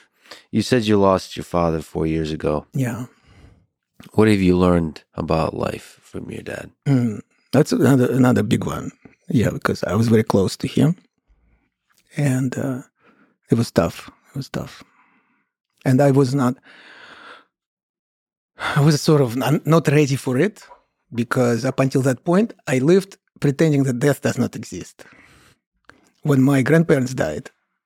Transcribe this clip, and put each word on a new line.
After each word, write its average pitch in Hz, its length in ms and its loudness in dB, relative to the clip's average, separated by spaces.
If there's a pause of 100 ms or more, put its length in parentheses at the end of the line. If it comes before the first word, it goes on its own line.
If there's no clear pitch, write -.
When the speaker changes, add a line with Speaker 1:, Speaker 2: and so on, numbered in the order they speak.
(500)
Speaker 1:
you 113 120 -2
said 120 220 0
you 107 120 2
lost 95 400 2
your - 80 -10
father 82 380 -2
four 80 240 -6
years 80 260 -4
ago. 76 400 -4
Speaker 2:
Yeah. 127 340 -6 (1080)
Speaker 1:
What 110 160 4
have 101 120 2
you 90 160 4
learned 87 480 0 (100)
about 80 400 -2
life - 480 -8
from - 280 -16
your - 120 -14
dad? - 280 -14 (160)
Speaker 2:
Mm, 120 340 0 (320)
that's 147 200 2
another, 131 380 2
another 123 320 2
big 110 220 -2
one. - 260 -10 (380)
Yeah, 107 220 0
because - 340 -6
I 87 100 -4
was 113 140 2
very 110 160 4
close - 340 0
to - 100 -8
him, - 280 0 (1200)
and, 135 420 -2
uh, 131 240 -6 (680)
it 127 60 2
was 113 140 0
tough. - 400 -2 (200)
It - 60 -14
was - 120 -12
tough, - 340 -12 (1040)
and 131 160 2
I 143 100 4
was 135 240 2
not. 127 220 0 (2250)
I 147 40 0
was 147 200 2
sort 151 200 2
of 123 200 -2
n-, 123 240 0
not 156 240 2
ready 139 280 2
for 127 220 -4
it 196 240 -2 (520)
because 120 500 0
up 131 160 -4
until 135 220 0
that 131 220 -2
point, 185 300 0 (120)
I 131 120 0
lived 180 400 2 (220)
pretending 143 440 2
that 123 140 -2
death 135 240 0
does 113 160 -2
not 113 180 -4
exist. - 480 -16 (1200)
When 143 200 2
my 135 200 4
grandparents 151 520 2
died, 147 360 -6 (340)